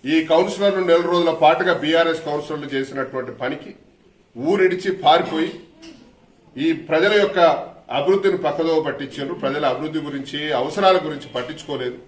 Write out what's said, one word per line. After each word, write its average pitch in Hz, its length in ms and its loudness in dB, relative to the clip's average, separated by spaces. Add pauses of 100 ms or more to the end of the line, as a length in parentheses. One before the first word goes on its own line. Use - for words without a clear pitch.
ఈ 143 120 0 (160)
కౌన్సిలర్లు 190 500 2 (100)
నెల 170 200 4
రోజుల 170 200 2 (120)
పాటుగా 165 300 4 (100)
బీఆర్ఎస్ 165 460 2
కౌన్సిలర్లు 147 380 -6 (100)
చేసినటువంటి 131 540 -6 (100)
పనికి 135 300 -8 (640)
ఊరిడిచి 180 540 0 (140)
పారిపోయి, 165 480 4 (1040)
ఈ 143 120 -2 (220)
ప్రజల 170 240 4 (100)
యొక్క 190 160 0 (580)
అభివృద్ధిని 185 480 2
పక్కదో 160 280 0 (120)
పట్టించారు. 139 560 -8
ప్రజల 143 300 -2
అభివృద్ధి 156 340 -6
గురించి, 139 340 -8 (200)
అవసరాల 190 460 4
గురించి 151 280 -8
పట్టించుకోలేదు. 127 640 -8 (100)